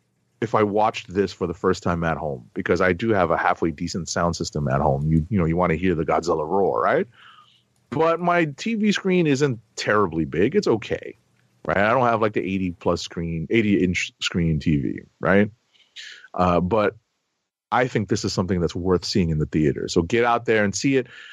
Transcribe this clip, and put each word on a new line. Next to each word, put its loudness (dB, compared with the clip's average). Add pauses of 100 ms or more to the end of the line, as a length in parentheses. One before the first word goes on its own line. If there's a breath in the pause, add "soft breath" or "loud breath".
(400)
if -2
I 6
watched -2
this 0
for -6
the -4
first -2
time -2
at -2
home, -8
because 0
I 4
do -2
have 2
a 2
halfway 0
decent -8
sound -2
system -4
at 0
home. 0
You, 2
you 0
know, 2
you 0
wanna 2
hear 0
the -2
Godzilla -2
roar, 0
right? 0 (840 loud breath)
But 0
my 2
T -6
V 2
screen 2
isn't 0 (160)
terribly 0
big. 0
It's 2
okay, -2 (480)
right? 0
I 4
don't 4
have, 2
like, 0
the -2
eighty -2
plus -2
screen, -6
eighty 2
inch -2
screen 0
T 2
V, -4 (200)
right? 2 (840 loud breath)
Uh, 2
but 0 (720)
I 2
think -2
this -2
is -2
something 0
that's -2
worth 0
seeing 0
in 0
the 2
theater. 0
So 2
get 0
out 0
there 4
and -2
see 0
it. 0 (260 loud breath)